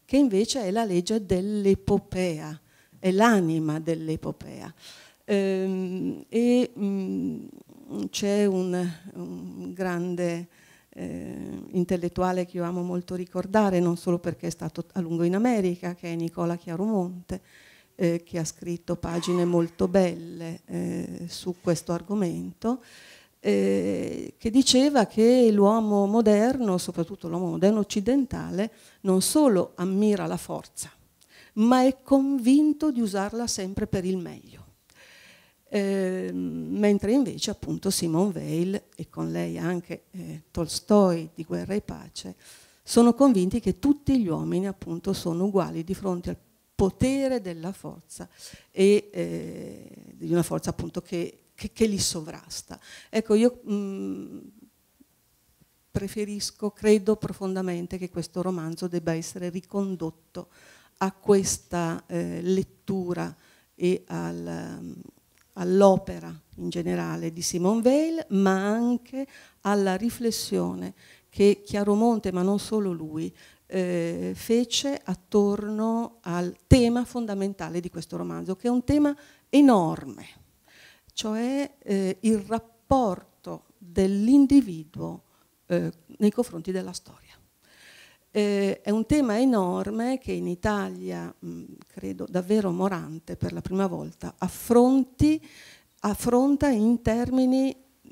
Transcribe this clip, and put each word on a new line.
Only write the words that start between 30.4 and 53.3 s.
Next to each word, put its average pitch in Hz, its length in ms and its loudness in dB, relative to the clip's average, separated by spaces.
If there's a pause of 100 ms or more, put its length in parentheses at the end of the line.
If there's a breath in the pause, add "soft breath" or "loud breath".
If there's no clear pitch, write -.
ma 240 300 4
è 262 200 4
convinto 277 880 4
di 240 100 -2
usarla 208 460 -4
sempre 196 400 -4
per 190 160 -2
il 185 140 -2
meglio. 160 460 -12 (1040 soft breath)
Ehm, 185 1000 -2 (100)
mentre 208 340 4
invece 233 400 0
appunto 165 380 -6
Simone 180 440 0
Weil, 165 500 -4 (120)
e 160 140 -12
con 165 220 -6
lei 170 260 -6
anche, 175 540 -6
eh, 165 400 -14
Tolstoi 175 840 2
di 165 100 -10
Guerra 175 300 -6
e 208 80 -2
Pace, - 540 -14 (460 soft breath)
sono 233 320 6
convinti 233 460 4
che 190 200 -2
tutti 285 420 2
gli 202 60 0
uomini 165 400 -2
appunto 175 440 -6
sono 180 340 -2
uguali 165 380 -2
di 175 100 -6
fronte 180 360 -6
al 170 80 -8 (380)
potere 262 640 0
della 170 300 -10
forza 165 560 -16 (440 soft breath)
e, 202 400 4
eh, 170 800 -10 (240)
di 165 180 -8
una 170 120 2
forza 160 260 -4
appunto 170 320 -6
che, - 380 -8 (160)
che, - 180 -12
che 220 140 2
li 202 100 0
sovrasta. - 840 -8 (300 soft breath)
Ecco, 220 240 0